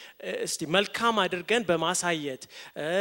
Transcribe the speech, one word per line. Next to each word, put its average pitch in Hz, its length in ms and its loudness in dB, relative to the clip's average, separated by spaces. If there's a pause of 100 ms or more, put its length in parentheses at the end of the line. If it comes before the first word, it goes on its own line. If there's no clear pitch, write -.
(160)
እ፣ - 140 -10 (100)
እስቲ - 280 -4
መልካም 208 500 2
አድርገን 185 460 2
በማሳየት፣ 160 800 0 (340)
እ፣ 147 100 -6 (140)